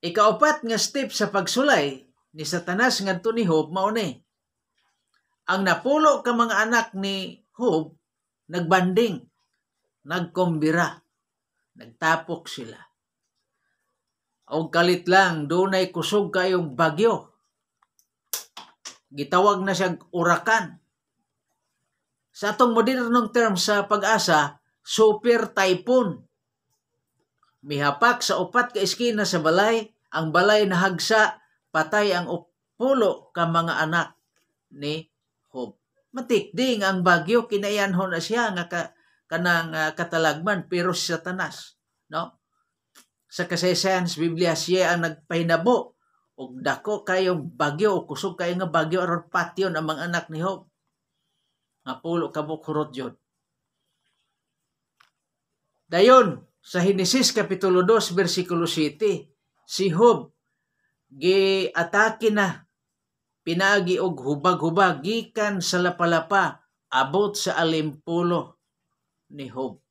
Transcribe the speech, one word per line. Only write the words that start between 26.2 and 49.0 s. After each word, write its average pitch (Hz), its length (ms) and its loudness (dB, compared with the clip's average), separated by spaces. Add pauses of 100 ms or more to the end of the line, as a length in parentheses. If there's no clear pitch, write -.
Mihapak 143 560 2
sa 175 160 0
upat 240 320 -2
ka 208 80 -8
eskina 208 480 0
sa 170 160 -2
balay, 214 480 2 (240)
ang 156 160 -2
balay 208 320 4
nahagsa, 190 800 0 (320)
patay 196 400 0
ang 170 160 -4
upulo 220 1040 -2
ka 170 160 0
mga 165 320 0
anak 160 320 -2 (560)
ni 147 400 -8 (400)
Job. 131 240 -10 (400)
Matikding 220 720 0
ang 185 160 0
bagyo, 185 480 2
kinayanhon 196 640 -2
na 165 80 -4
siya 220 320 -2
nga 175 160 -8
ka-, 165 240 -6 (320)
kanang, 165 480 -2
ah, 156 160 -2
katalagman, 165 800 -2
pero 180 240 -2
si - 160 -6
Satanas, 170 640 -8 (320)
no? 170 320 -10 (880)
Sa - 160 -6
kasaysayan 180 640 0
sa 156 160 -4
Biblia, 165 320 0
siya 175 400 0
ang 170 80 -2
nagpahinabo 165 960 -2 (400)
og 127 120 -14 (120)
dako 143 400 -4
kayong 185 560 -2
bagyo 160 400 0
o - 80 -14
kusog 175 320 -8
kayo 175 160 -2
nga 185 160 -4
bagyo 165 320 0